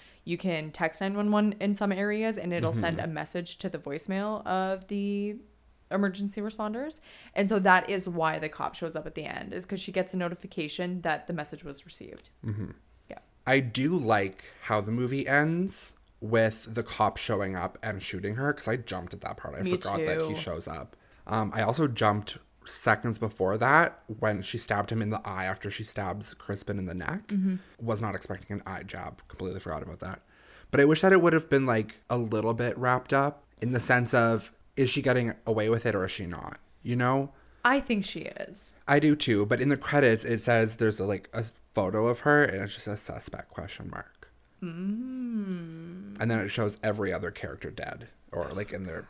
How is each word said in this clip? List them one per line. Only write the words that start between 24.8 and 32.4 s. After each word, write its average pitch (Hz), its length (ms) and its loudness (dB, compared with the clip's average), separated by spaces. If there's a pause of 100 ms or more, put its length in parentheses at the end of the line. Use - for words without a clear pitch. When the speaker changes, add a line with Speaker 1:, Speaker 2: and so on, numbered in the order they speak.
Speaker 2:
him 113 100 0
in 104 80 0
the 110 160 -2
eye 95 200 -4
after 98 240 -4
she 113 120 -8
stabs 101 520 -6
Crispin 101 440 -6
in 92 60 -4
the 87 100 -6
neck. 90 340 -6
Speaker 1:
Mm-hmm. 190 280 2 (240)
Speaker 2:
Was 113 220 0
not 104 120 -2
expecting 98 440 -8
an - 80 -14
eye 95 180 -8
jab. 90 440 -12
Completely 92 320 -8
forgot 80 220 -6
about 85 180 -12
that. 92 200 -10 (500)
But 127 80 2
I 143 60 10
wish 156 160 8
that 190 120 8
it 185 100 10
would 170 100 8
have 160 160 4
been, 135 180 4
like, 110 300 2 (140)
a 123 80 2
little 110 360 0